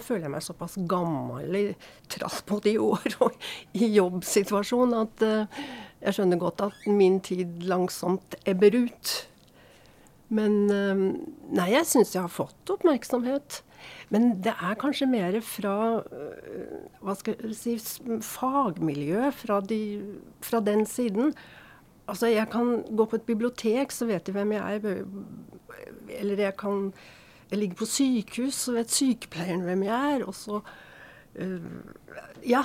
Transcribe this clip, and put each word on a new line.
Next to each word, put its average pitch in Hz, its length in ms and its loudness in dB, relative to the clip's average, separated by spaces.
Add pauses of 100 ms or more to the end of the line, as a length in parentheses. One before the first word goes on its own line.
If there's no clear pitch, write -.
føler 220 220 -4
jeg 147 80 -6
meg 143 120 -4
såpass - 340 -10 (120)
gammel 147 680 -2
i, 202 80 2 (440)
trass - 380 -6
både 208 260 2
i 220 60 2
år 214 420 2
og 233 140 2 (400)
i 226 220 4
jobbsituasjon, 202 1000 2
at, 220 260 0
eh, 214 240 2 (560)
jeg 196 120 0
skjønner 180 260 4
godt 175 220 -2
at 202 240 -4
min 190 340 6
tid 175 440 -6
langsomt 180 720 0 (100)
ebber 196 280 8 (120)
ut. - 400 -6 (1040)
Men, 208 400 4
eh, 202 240 2 (580)
nei, 180 180 2
jeg 285 160 6
synes 220 280 4
jeg 185 80 0
har 175 100 -4
fått - 380 -6
oppmerksomhet. 269 920 2 (500)
Men 220 300 4
det 208 220 0
er 185 120 0
kanskje 269 340 0
mer 202 320 2
fra, 214 580 0
eh, - 840 -10 (220)
hva 196 140 -4
skal 208 200 -4
jeg 220 180 -8
si, 233 220 -4
s-, - 240 -10 (240)
fagmiljø 190 1080 -2
fra 214 280 -2
de, 208 560 -4 (240)
fra - 200 0
den 208 260 4
siden. 240 480 0 (720)
Altså, 226 240 2
jeg 214 180 2
kan 240 340 2
gå 220 220 2
på 220 100 -6
et 220 100 -4
bibliotek, 233 640 0
så - 160 -4
vet 214 180 0
de 196 80 -6
hvem 202 220 0
jeg 202 300 -4
er, 196 200 -2 (1160)
eller 202 160 0
jeg 196 200 2
kan 196 360 -2 (560)
jeg 196 120 -2
ligger 190 160 -2
på 220 100 -4
sykehus, 254 680 0
så - 200 -4
vet 233 160 -2
sykepleieren 185 720 0
hvem 185 220 0
jeg 254 320 0
er, 233 100 -2
og 196 80 -8
så, 208 260 -6 (720)
øh, 185 280 -6 (840)
ja, 254 220 4